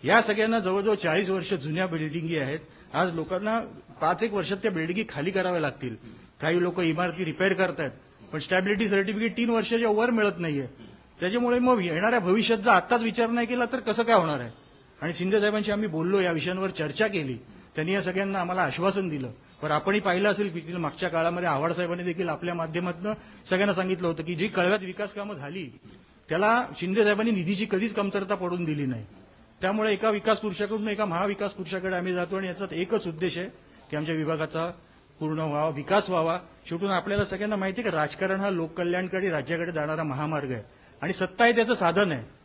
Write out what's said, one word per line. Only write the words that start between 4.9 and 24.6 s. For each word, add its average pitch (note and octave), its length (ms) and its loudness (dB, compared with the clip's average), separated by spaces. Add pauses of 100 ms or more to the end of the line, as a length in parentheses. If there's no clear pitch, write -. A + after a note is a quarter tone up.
खाली D3+ 220 -4
कराव्या F3+ 300 0
लागतील. B2+ 340 -4 (460)
काही E3+ 220 2
लोक F3 160 -2
इमारती E3+ 460 0
रिपेअर F#3 280 2
करतायत, E3 380 0 (420)
पण D#3+ 60 -4
स्टॅबिलिटी F#3+ 480 2
सर्टिफिकेट G#3 500 0
तीन A#3 120 2
वर्षाच्या A#3 400 2
वर G#3+ 200 4
मिळत G#3+ 300 4
नाहीये. D3 280 -2 (520)
त्याच्यामुळे A#3+ 400 2
मग B3 240 4
येणाऱ्या F#3 360 2
भविष्यात G#3 400 4
जर G3+ 100 2
आत्ताच A3+ 320 6
विचार A3+ 280 0
नाही A#3 180 0
केला B3 180 0
तर A#3+ 120 -4
कसं A3+ 260 0
काय A3+ 120 6
होणार D#3 240 4
आहे? A#2+ 100 -8 (520)
आणि E3 120 -2
शिंदे F#3+ 260 2
साहेबांशी G#3 320 2
आम्ही G#3 160 0
बोललो, F3 320 0
या F3+ 120 4
विषयांवर F3+ 380 -2
चर्चा D3+ 380 0
केली. D#3 280 -2 (400)
त्यांनी D#3+ 180 -2
या G3 80 2
सगळ्यांना F#3+ 380 -2
आम्हाला F3+ 220 -2
आश्वासन F#3 460 0
दिलं. C#3+ 200 -4 (340)
पण D3+ 100 -2
आपणही E3+ 280 2
पाहिलं G3+ 320 2
असेल G3+ 180 0
की E3 240 -8
मागच्या E3+ 360 -4
काळामध्ये E3+ 400 0
आव्हाड D3+ 220 0
साहेबांनी F3 320 -2
देखील F3 260 -2
आपल्या E3+ 240 -4
माध्यमातनं F3 600 -4 (360)
सगळ्यांना G3 240 4
सांगितलं F3+ 340 0
होतं E3 160 -2
की F3 120 -4
जी E3+ 120 0
कळव्यात F#3+ 340 2